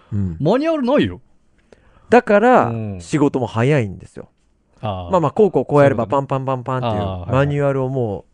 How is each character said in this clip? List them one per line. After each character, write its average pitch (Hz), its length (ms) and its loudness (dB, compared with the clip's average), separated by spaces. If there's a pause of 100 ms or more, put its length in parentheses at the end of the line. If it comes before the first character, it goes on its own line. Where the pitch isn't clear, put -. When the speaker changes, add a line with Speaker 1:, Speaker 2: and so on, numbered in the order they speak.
(120)
Speaker 1:
う？ 110 40 -4
Speaker 2:
う - 20 0
ん。 92 200 -2
Speaker 1:
マ 175 200 2
ニ 311 100 -2
ュ 330 40 0
ア 320 40 -2
ル 294 60 -4
な 254 180 2
い 135 60 2
よ。 90 160 -10 (880)
Speaker 2:
だ 233 120 6
か 208 180 2
ら、 226 260 4
Speaker 1:
う 113 80 -4
ん。 104 260 -8
Speaker 2:
仕 87 160 -4
事 139 240 2
も 120 60 -2
早 127 340 0
い 107 80 -4
ん 92 100 -12
で - 80 -20
す - 120 -20
よ。 - 100 -18 (520)
Speaker 1:
あ 92 280 -8
ー。 - 20 -12
Speaker 2:
ま 190 80 2
あ - 20 4
ま 151 80 0
あ、 - 40 0
こ 214 140 4
う 180 40 0
こ 143 120 0
う - 20 -4
こ 147 120 0
う 147 60 6
や 139 60 6
れ 131 60 2
ば、 110 140 -4
Speaker 1:
そ 139 80 -2
う 139 40 2
い 139 40 -6
う - 20 -10
こ - 20 -
と 135 120 -2
ね。 135 60 -10
Speaker 2:
パ 131 60 -4
ン - 20 -2
パ 127 60 -6
ン 120 40 -14
パ 131 140 -4
ン - 20 -4
パ 123 80 -2
ン - 20 0
っ - 20 -2
て 107 60 -2
い - 20 -2
う、 - 20 -4
Speaker 1:
あ 101 40 -4
ー、 95 40 -6
は 92 60 -8
い 90 40 -12
は 87 60 -12
い。 117 60 -4
Speaker 2:
マ 131 140 2
ニ 143 100 -2
ュ 143 100 0
ア 139 60 0
ル 135 100 -2
を 131 60 -2
も 120 460 -4